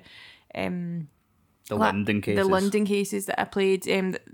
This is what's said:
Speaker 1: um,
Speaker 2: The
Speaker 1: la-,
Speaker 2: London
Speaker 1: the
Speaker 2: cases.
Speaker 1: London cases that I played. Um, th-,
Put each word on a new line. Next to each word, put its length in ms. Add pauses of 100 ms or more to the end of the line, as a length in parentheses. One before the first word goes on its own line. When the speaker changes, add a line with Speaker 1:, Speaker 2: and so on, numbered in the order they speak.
(560)
Speaker 1:
um, 540 (580)
Speaker 2:
The 80
Speaker 1:
la-, 120
Speaker 2:
London 300
Speaker 1:
the 40
Speaker 2:
cases. 260
Speaker 1:
London 380
cases 400
that 160
I 20
played. 460
Um, 240
th-, 100 (100)